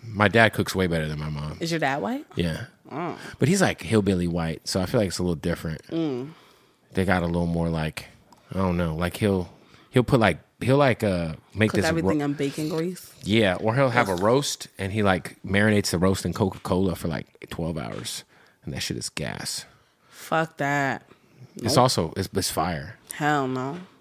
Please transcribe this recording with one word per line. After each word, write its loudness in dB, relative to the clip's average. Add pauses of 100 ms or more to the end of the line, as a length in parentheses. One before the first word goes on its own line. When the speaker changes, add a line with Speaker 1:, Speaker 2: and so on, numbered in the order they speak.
Speaker 1:
My 4
dad 6
cooks -2
way 2
better 0
than -6
my -6
mom. -6
Speaker 2:
Is -4
your -2
dad 0
white? -4 (100)
Speaker 1:
Yeah. -2 (260)
Speaker 2:
Oh. -8 (220)
Speaker 1:
But 2
he's, 2
like, 0
hillbilly 2
white, -4
so 0
I -2
feel 0
like 0
it's -8
a -2
little 0
different. -6
Speaker 2:
Mm. -4 (640)
Speaker 1:
They 0
got 2
a 0
little 0
more, 0
like, -4 (440)
I -6
don't 0
know. 0
Like, -2
he'll, 2 (440)
he'll 4
put, 4
like, 4 (200)
he'll, 4
like, 4
uh, 0 (200)
make 4
Speaker 2:
Cook 2
Speaker 1:
this 2
ro- 2 (100)
Speaker 2:
everything 2
in -2
bacon -4
grease? -6
Speaker 1:
Yeah, 4
or 0
he'll 4
have 2
a 0
Speaker 2:
Ugh. -2
Speaker 1:
roast, 2 (100)
and -4
he, 0
like, 2
marinates 4
the 0
roast 2
in -2
Coca-Cola 0
for, -6
like, -6 (240)
twelve -6
hours, -10 (420)
and -8
that -6
shit -6
is -8
gas. -8 (440)
Speaker 2:
Fuck -4
that. -2 (560)
Speaker 1:
It's 0
Speaker 2:
Nope. 8
Speaker 1:
also, 2
it's, -4
it's -2
fire. -4 (160)
Speaker 2:
Hell 0
no. -6 (240)